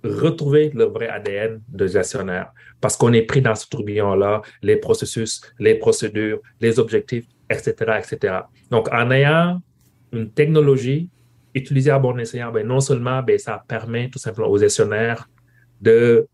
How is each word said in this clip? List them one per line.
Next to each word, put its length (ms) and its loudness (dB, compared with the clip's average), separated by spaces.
retrouver 680 0
le 120 4
vrai 220 -4
A 120 -8
D 120 -8
N 360 -4
de 200 -4
gestionnaire. 640 -4
Parce 180 -2
qu'on 160 4
est 80 6
pris 200 0
dans 140 2
ce 120 -14
tourbillon-là, 760 -2
les 120 4
processus, 680 -4
les 160 4
procédures, 640 -2
les 200 2
objectifs, 460 -2
et 80 -2
cetera, 420 -2
et 40 -10
cetera. 460 -6
Donc, 200 0
en 200 0
ayant 500 2
une 180 -6
technologie 800 2
utilisée 380 0
à 80 4
bon 180 0
escient, 340 -8
ben, 160 -2
non 120 0
seulement, 420 0
ben, 160 2
ça 300 -6
permet 420 -6
tout 100 -14
simplement 280 -6
aux 100 2
gestionnaires 720 0
de 520 6